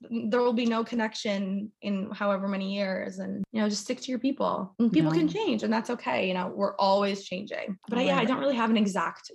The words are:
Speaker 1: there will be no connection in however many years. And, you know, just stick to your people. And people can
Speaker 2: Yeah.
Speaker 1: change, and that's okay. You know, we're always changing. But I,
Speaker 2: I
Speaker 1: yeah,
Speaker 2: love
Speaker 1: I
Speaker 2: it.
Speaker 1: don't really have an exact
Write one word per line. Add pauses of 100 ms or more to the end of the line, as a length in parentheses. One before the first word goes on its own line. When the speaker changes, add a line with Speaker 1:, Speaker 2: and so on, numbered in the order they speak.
Speaker 1:
there
will
be
no
connection (120)
in
however
many
years.
And,
you
know,
just
stick
to
your
people.
And
people
can
Speaker 2:
Yeah.
Speaker 1:
change,
and
that's
okay.
You
know,
we're
always
changing. (100)
But
I,
Speaker 2:
I
Speaker 1:
yeah,
Speaker 2:
love
Speaker 1:
I
Speaker 2:
it.
Speaker 1:
don't
really
have
an
exact